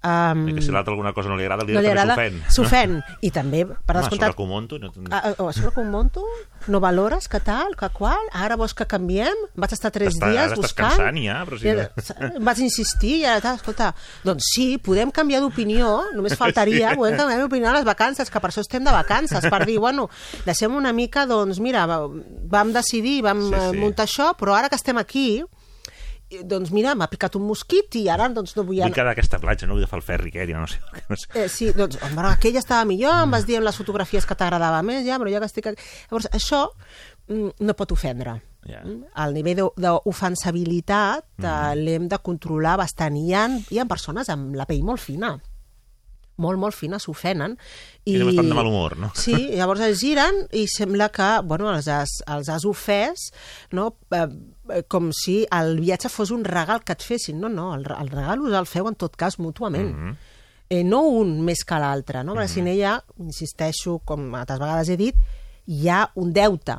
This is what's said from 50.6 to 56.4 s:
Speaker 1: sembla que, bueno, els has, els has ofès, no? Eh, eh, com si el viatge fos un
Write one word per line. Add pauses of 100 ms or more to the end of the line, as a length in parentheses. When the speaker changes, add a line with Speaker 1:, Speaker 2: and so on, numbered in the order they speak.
Speaker 1:
sembla
que,
bueno,
els
has, (180)
els
has
ofès, (400)
no? (160)
Eh, (420)
eh,
com
si
el
viatge
fos
un